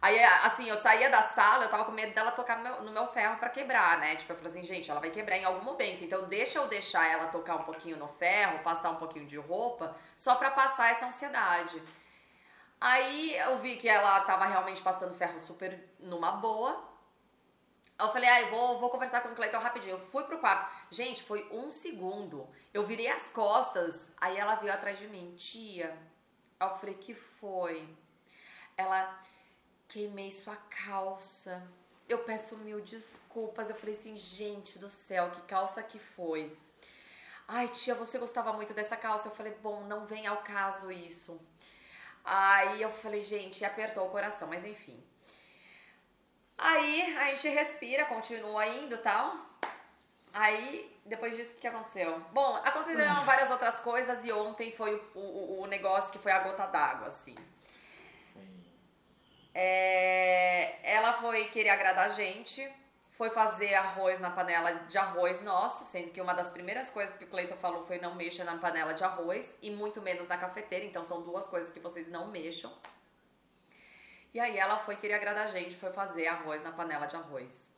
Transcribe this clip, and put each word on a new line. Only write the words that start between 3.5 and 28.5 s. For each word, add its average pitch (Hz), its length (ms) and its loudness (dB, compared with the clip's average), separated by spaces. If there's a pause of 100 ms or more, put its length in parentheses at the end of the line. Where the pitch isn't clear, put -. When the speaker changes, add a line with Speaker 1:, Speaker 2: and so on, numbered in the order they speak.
Speaker 1:
né? 156 160 2
Tipo, - 160 -8
eu 165 60 -6
falei 165 140 -10
assim, 180 120 -10
"Gente, 170 260 -6
ela 147 120 0
vai 165 80 -2
quebrar 202 280 -2
em 190 60 -2
algum 185 180 2
momento, 202 440 -4
então 190 180 -2
deixa 202 340 -2
eu 185 100 2
deixar 196 440 2
ela 160 160 0
tocar 165 300 -2
um 160 60 -4
pouquinho 160 340 -8
no 147 100 -8
ferro, 180 520 2
passar 165 320 0
um 160 40 -2
pouquinho 160 300 -10
de 143 120 -14
roupa, 202 560 -4 (220)
só 254 200 6
pra 269 160 2
passar 254 400 6
essa 240 140 0
ansiedade." 180 800 0 (960)
Aí 277 580 2
eu 262 200 2
vi 233 180 -4
que 233 140 0
ela 202 320 8
tava 190 240 4
realmente 190 360 0
passando 185 320 0
ferro 170 240 -4
super 180 520 -10 (100)
numa 175 320 -2
boa. 220 500 -2 (1160)
Eu 214 140 4
falei, 247 160 6
"Ai, 240 200 8
vou, 240 300 2
vou 247 100 2
conversar 254 320 0
com 233 80 -6
o 233 60 -10
Cleiton 226 240 -2
rapidinho." 226 360 -4
Eu 185 40 -8
fui 277 240 -6
pro 320 160 -6
quarto. 190 320 4 (180)
Gente, 233 320 -6
foi 208 300 -6
um 240 180 -8
segundo. 202 760 -8 (260)
Eu 202 120 0
virei 226 240 -4
as - 200 -4
costas, 202 800 2 (120)
aí 185 160 0
ela 208 180 2
veio 202 180 -2
atrás 196 240 -4
de 208 120 -14
mim, 175 260 -14
"Tia." 175 600 -10 (640)
Eu 190 180 0
falei, 196 180 -8
"Que 226 180 -16
foi?" 175 760 -6 (880)